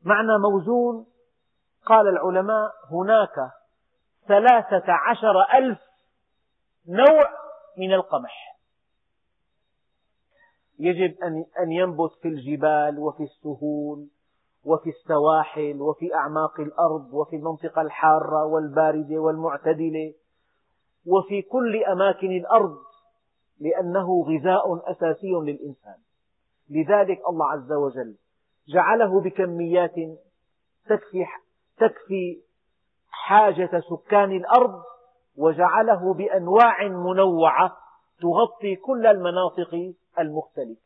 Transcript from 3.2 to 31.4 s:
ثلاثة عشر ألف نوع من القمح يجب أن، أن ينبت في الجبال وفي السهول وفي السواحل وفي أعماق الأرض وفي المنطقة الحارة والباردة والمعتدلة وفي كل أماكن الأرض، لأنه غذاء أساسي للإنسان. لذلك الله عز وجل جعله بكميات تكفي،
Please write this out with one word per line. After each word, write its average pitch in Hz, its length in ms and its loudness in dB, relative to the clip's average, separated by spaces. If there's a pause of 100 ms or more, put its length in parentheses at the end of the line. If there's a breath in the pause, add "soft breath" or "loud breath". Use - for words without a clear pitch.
ثلاثة 208 680 4
عشر 196 640 2
ألف 262 220 2 (1080)
نوع 277 420 6 (480)
من 190 160 0
القمح - 640 -4 (2250)
يجب 175 440 -4
أن، 165 220 -6 (140)
أن 160 120 -4
ينبت 165 400 -2 (100)
في 170 60 -6
الجبال 147 720 -2
وفي 147 240 -8
السهول 147 840 -10 (560)
وفي 156 260 -2
السواحل 151 920 -2
وفي 156 340 -6
أعماق 151 440 -4
الأرض 151 540 -4
وفي 151 220 -6
المنطقة 160 460 -6
الحارة 156 640 0
والباردة 156 720 -2
والمعتدلة 156 960 -4 (920)
وفي 190 360 0
كل 226 420 -2
أماكن 185 480 0
الأرض، 185 460 0 (840)
لأنه 175 640 -2
غذاء 170 680 -2
أساسي 175 400 -4
للإنسان. 151 680 -8 (720)
لذلك 185 600 0
الله 160 220 -2
عز 139 200 -8
وجل 135 440 -4 (520)
جعله 185 540 2
بكميات 170 760 -2 (880)
تكفي، - 400 -4 (520)